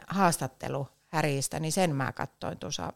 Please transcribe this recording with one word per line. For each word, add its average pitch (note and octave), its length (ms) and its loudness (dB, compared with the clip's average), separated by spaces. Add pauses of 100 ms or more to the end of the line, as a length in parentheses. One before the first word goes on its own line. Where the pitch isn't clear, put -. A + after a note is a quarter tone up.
haastattelu C#3+ 840 0 (200)
Häristä, D3+ 520 0
niin D#3 120 -2
sen F3 240 4
mä C3 160 0
kattoin - 460 -6
tuossa - 380 -6